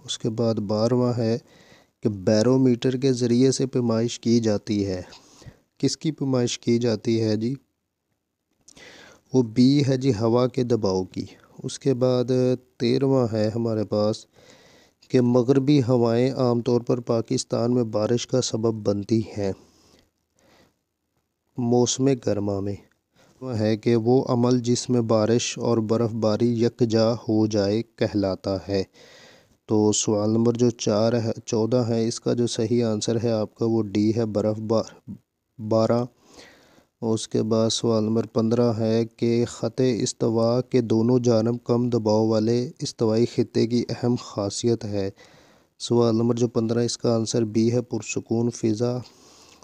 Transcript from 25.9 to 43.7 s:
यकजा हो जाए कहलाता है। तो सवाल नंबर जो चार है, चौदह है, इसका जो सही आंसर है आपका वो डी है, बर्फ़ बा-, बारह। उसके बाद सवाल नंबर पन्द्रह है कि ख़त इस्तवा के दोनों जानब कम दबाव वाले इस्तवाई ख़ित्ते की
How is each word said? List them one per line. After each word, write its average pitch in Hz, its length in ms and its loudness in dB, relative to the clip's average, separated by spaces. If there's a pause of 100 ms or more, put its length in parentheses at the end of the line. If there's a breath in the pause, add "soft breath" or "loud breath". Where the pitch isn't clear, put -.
यकजा 113 500 2 (140)
हो 110 300 0
जाए 104 320 0 (180)
कहलाता 98 640 -2
है। 98 200 -2 (840 loud breath)
तो 107 240 4
सवाल 104 380 -2
नंबर 117 260 2
जो 120 140 4
चार 113 460 0
है, 113 220 -4
चौदह 117 460 -2
है, 113 220 -2
इसका 123 260 -4
जो 120 160 0
सही 120 340 -2
आंसर 113 340 -2
है 117 160 -2
आपका 107 320 -4
वो 113 180 0
डी 104 280 0
है, 113 160 -2
बर्फ़ 104 340 -2
बा-, 110 240 0 (720)
बारह। 113 480 0 (960 loud breath)
उसके 113 400 -2
बाद 113 280 0
सवाल 110 320 0
नंबर 110 240 -2
पन्द्रह 117 480 0
है 113 300 0
कि 117 440 -2
ख़त - 320 -6
इस्तवा 117 800 0
के 127 200 0
दोनों 113 380 2
जानब 117 460 2
कम 123 220 2
दबाव 110 380 2
वाले 113 320 2 (220)
इस्तवाई 117 460 0
ख़ित्ते 117 400 0
की 120 180 0